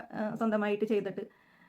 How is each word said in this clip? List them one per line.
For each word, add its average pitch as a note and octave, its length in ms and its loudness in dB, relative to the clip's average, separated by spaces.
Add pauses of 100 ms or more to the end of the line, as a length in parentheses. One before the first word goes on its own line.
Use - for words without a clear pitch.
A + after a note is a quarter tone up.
(140)
ആ, G#3+ 220 -4
സ്വന്തമായിട്ട് G#3 500 2
ചെയ്തിട്ട് G3 640 -2 (220)